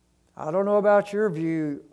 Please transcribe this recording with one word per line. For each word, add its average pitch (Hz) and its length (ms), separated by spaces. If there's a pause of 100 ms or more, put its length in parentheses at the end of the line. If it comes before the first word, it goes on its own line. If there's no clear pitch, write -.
(360)
I 151 140
don't 196 160
know 208 100
about 202 360
your 208 180
view 156 520 (100)